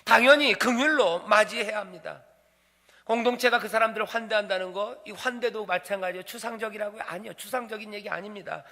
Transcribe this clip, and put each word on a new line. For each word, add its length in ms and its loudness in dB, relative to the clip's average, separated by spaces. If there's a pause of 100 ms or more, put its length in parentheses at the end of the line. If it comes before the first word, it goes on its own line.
당연히 500 8
긍휼로 720 2
맞이해야 500 2
합니다. 460 -10 (800)
공동체가 560 2
그 100 -4
사람들을 380 0
환대한다는 680 -2
거, 340 -6
이 40 -14
환대도 560 -4
마찬가지예요. 560 -4
추상적이라고요? 840 -8
아니요. 300 -10
추상적인 600 -8
얘기 140 -10
아닙니다. 640 -10